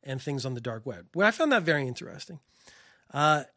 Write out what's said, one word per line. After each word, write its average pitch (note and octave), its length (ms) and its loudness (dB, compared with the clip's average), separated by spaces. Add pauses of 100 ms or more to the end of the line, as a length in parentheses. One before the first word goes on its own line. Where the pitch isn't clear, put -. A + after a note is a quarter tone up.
and C3 180 -6
things C3+ 240 -4
on C3 80 -4
the A#2+ 60 -6
dark A2+ 260 -8
web. F#2 300 -10
Well, G3 120 4
I A3+ 40 6
found D4+ 220 2
that G#3 100 4
very D3 240 2
interesting. - 540 -12 (720)
Uh, D3 320 4 (100)